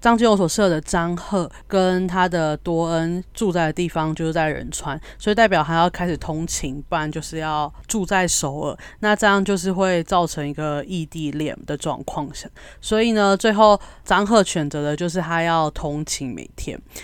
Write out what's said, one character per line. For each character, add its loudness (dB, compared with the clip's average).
张 4
基 4
龙 6
所 2
设 2
的 2
张 -2
赫 -2
跟 2
他 2
的 0
多 -2
恩 -2
住 0
在 2
的 0
地 -2
方 -2
就 -4
是 -2
在 0
仁 -6
川， -8
所 0
以 0
代 6
表 4
他 0
要 6
开 -4
始 -2
通 -6
勤， -8
不 -2
然 -2
就 -6
是 -10
要 -4
住 -2
在 2
首 -2
尔， -6
那 2
这 0
样 4
就 0
是 -2
会 2
造 2
成 -8
一 -6
个 -4
异 -6
地 -6
恋 -6
的 -6
状 -6
况。 -6
所 0
以 2
呢， 4
最 2
后 8
张 4
赫 6
选 -2
择 -4
的 -2
就 -4
是 -4
他 -2
要 2
通 -6
勤 -6
每 -12
天。 -10